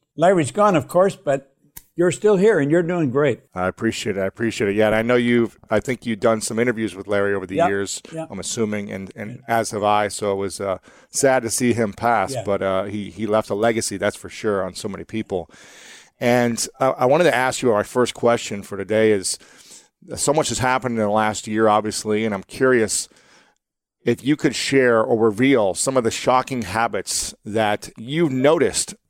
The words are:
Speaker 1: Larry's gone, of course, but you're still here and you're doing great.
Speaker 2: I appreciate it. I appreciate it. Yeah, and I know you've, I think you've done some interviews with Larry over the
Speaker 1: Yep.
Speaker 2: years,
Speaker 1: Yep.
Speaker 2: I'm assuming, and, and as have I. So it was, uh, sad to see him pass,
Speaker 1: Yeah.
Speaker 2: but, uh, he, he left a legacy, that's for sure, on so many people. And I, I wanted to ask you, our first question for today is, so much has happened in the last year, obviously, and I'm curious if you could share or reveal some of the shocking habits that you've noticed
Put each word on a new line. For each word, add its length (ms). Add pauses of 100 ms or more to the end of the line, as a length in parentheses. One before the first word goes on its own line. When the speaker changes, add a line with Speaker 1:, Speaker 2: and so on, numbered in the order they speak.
(160)
Speaker 1:
Larry's 360
gone, 240
of 100
course, 300
but 320 (480)
you're 160
still 240
here 240
and 100
you're 140
doing 260
great. 300 (120)
Speaker 2:
I 140
appreciate 500
it. 40
I 60
appreciate 440
it. 60
Yeah, 100
and 80
I 80
know 140
you've, 420 (100)
I 120
think 260
you've 140
done 200
some 200
interviews 340
with 140
Larry 260
over 120
the 100
Speaker 1:
Yep. 120
Speaker 2:
years, 340 (100)
Speaker 1:
Yep. 180
Speaker 2:
I'm 80
assuming, 540
and, 240
and 320
as 240
have 100
I. 240
So 260
it 40
was, 240
uh, 180 (320)
sad 320
to 80
see 240
him 180
pass, 400
Speaker 1:
Yeah. 140
Speaker 2:
but, 160
uh, 220
he, 260
he 160
left 240
a 60
legacy, 400
that's 200
for 120
sure, 340
on 140
so 120
many 140
people. 480 (680)
And 440 (140)
I, 120
I 160
wanted 180
to 100
ask 260
you, 120
our 120
first 300
question 480
for 140
today 340
is, 260 (800)
so 180
much 180
has 100
happened 360
in 80
the 60
last 380
year, 180
obviously, 580
and 80
I'm 120
curious 640 (920)
if 220
you 100
could 200
share 480
or 160
reveal 560
some 240
of 60
the 60
shocking 520
habits 720 (100)
that 540
you've 340
noticed 640 (160)